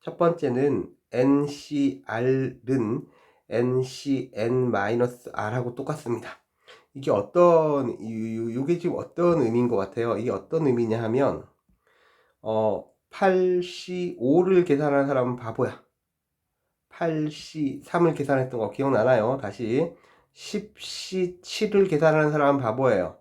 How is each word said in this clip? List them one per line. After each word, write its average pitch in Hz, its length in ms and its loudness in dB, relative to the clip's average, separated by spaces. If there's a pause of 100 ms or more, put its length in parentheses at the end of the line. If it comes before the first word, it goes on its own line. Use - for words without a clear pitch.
첫 - 160 -12
번째는 139 720 0 (220)
엔씨알은 131 2000 -2 (420)
엔씨엔 127 1200 -2
마이너스 117 640 -2
R하고 120 420 -4
똑같습니다. 139 540 -6 (640)
이게 139 180 -4
어떤, 151 760 4
요, - 100 -6
요, 113 540 -6
요게 143 260 -2
지금 - 180 -4
어떤 170 440 0
의미인 120 260 2
것 117 100 0
같아요? 113 400 -2
이게 117 120 -4
어떤 143 380 -2
의미냐 117 360 2
하면, 113 420 0 (960)
어, 107 500 -2 (200)
팔 185 500 2
씨 180 580 -8
오를 175 440 4
계산하는 143 420 2
사람은 127 300 0
바보야. 113 480 -6 (1040)
팔 156 400 -4
씨 151 540 -8
삼을 170 300 0
계산했던 135 460 -2
거 104 120 -2
기억나나요? 123 680 2
다시 120 520 -2 (400)
십 - 460 -12
씨 - 640 -6
칠을 202 460 2
계산하는 156 440 4
사람은 143 300 4
바보예요. 113 600 0